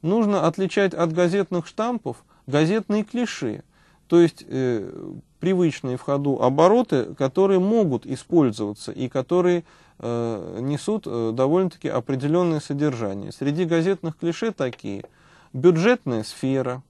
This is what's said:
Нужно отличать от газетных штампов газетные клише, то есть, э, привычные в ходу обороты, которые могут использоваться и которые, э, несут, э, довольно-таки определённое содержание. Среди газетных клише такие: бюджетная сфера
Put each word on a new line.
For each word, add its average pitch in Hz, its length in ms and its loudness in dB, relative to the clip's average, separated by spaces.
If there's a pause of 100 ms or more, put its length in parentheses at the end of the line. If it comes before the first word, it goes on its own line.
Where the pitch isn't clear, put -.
Нужно 202 440 2
отличать 190 480 0
от 165 180 2
газетных 175 540 0
штампов 220 580 -6 (220)
газетные 190 560 2
клише, 214 640 -6 (480)
то 170 80 8
есть, 165 260 2
э, 120 460 -4 (480)
привычные 165 560 0
в - 60 -12
ходу 143 400 0
обороты, 147 720 4
которые 190 460 2
могут 190 440 0
использоваться 113 880 0
и - 160 -6
которые, 175 560 0 (360)
э, 113 600 -6
несут, 147 460 -4
э, 113 260 -4
довольно-таки 151 560 0
определённое 147 720 0
содержание. 113 720 -4
Среди 147 320 -2
газетных 165 540 -2
клише 170 340 -4
такие: 110 540 -8 (480)
бюджетная 160 720 2
сфера 131 640 -4